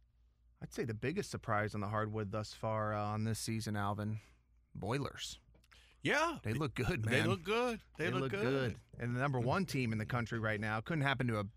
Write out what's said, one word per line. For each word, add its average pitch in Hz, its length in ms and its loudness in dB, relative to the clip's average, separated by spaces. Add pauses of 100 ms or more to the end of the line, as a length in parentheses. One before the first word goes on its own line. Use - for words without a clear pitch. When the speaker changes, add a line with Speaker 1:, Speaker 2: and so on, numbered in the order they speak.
(640)
Speaker 1:
I'd 165 100 -12
say 190 120 -2
the 113 80 -2
biggest 139 360 -2
surprise 107 460 0
on 104 60 -2
the 98 60 -2
hardwood 107 440 -2
thus 107 220 -4
far, 107 420 -2
uh, 104 80 0
on 107 220 0
this 110 140 0
season, 110 360 -2
Alvin, 104 440 -2 (540)
Boilers. - 680 -4 (640)
Speaker 2:
Yeah. 294 400 4
Speaker 1:
They 107 100 0
look 139 200 0
good, 120 300 0
Speaker 2:
They 113 160 4
Speaker 1:
man. 156 100 4
Speaker 2:
look 185 140 2
good. 226 360 0 (180)
They 151 80 0
Speaker 1:
They 175 60 2
Speaker 2:
look - 100 2
Speaker 1:
look 135 100 0
Speaker 2:
good. 196 120 -2
Speaker 1:
good. 127 320 2 (240)
And 120 160 -2
the 123 40 0
number 131 200 2
one 147 260 2
team 127 260 0
in 110 60 0
the 107 80 0
country 117 340 0
right 107 200 0
now 110 220 0
couldn't 156 220 0
happen 131 240 2
to 113 120 2
a 101 40 2 (140)